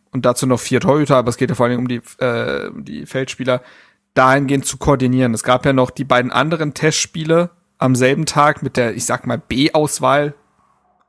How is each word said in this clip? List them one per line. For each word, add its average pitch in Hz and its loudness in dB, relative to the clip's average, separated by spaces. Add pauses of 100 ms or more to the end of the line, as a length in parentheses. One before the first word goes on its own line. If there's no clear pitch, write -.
(120)
und 127 -6
dazu 123 0
noch 123 0
vier 127 0
Torhüter, 143 2
aber 120 2
es 120 -4
geht 123 -2
ja 123 0
vor 123 2
allem 123 0
um 127 -4
die, 120 -6 (200)
äh, 117 -2
um - -14
die 73 -12
Feldspieler, 127 -4 (520)
dahingehend 135 4
zu - -6
koordinieren. 127 2
Es 107 -6
gab 127 2
ja 139 2
noch 127 2
die - -8
beiden 123 0
anderen 156 -2
Testspiele 160 -2 (260)
am 131 2
selben 131 2
Tag 147 2
mit 131 -4
der, 117 0
ich 117 -8
sag - -4
mal, 123 -4
B-Auswahl. 147 0 (760)